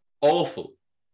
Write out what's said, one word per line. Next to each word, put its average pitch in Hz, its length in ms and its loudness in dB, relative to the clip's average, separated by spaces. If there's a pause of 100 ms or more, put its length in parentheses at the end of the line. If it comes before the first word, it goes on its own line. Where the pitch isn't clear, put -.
(200)
Awful. 151 520 0 (420)